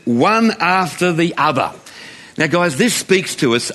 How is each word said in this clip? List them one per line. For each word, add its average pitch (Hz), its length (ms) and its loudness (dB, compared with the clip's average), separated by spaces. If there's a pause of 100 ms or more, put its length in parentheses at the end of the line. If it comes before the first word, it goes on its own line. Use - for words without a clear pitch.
one 202 540 2
after 180 520 0
the 170 260 0
other. 135 340 0 (680)
Now, 156 100 0
guys, 170 300 0
this 214 180 2
speaks - 420 -2
to 120 160 2
us - 220 -2